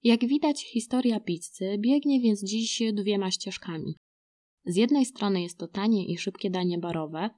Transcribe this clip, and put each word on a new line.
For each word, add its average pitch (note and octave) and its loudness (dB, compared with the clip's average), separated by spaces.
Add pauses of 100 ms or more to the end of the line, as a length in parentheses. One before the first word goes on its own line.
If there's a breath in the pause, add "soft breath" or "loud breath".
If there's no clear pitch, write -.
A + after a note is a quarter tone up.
Jak A#3 6
widać, D4 0
historia A#3 0
pizzy F#3+ -4
biegnie C4+ 4
więc G#3 2
dziś A3 -2 (100)
dwiema G3+ 0
ścieżkami. E3 -8 (720)
Z F3 -2
jednej B3+ 4
strony G3 -2
jest F3 -8
to E3+ -10
tanie G3+ 0
i E3+ -4
szybkie G3 -6
danie F3+ 0
barowe E3 -4